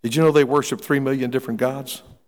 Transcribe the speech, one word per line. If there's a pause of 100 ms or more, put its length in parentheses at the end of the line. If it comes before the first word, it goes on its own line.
Did
you
know
they
worship
three
million
different
gods? (240)